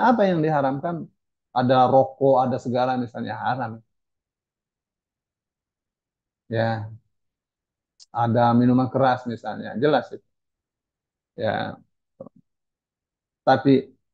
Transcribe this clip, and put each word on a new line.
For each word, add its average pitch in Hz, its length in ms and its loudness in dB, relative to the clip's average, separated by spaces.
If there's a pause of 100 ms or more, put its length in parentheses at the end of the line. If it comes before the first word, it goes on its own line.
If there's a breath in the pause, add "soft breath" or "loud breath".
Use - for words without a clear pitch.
apa 226 220 4
yang 170 140 0
diharamkan? 147 520 -2 (600)
Ada 127 160 2 (180)
rokok, 135 420 2 (100)
ada 127 200 -2
segala 127 280 -2 (120)
misalnya, 117 300 -10 (100)
haram. 120 280 -6 (2750)
Ya. 110 420 -4 (1300)
Ada 117 180 2 (200)
minuman 123 320 4
keras 127 280 0 (120)
misalnya, 107 380 -12 (120)
jelas 143 220 2 (100)
itu. - 120 -18 (1080)
Ya. 104 440 -6 (1700)
Tapi 135 240 4 (420)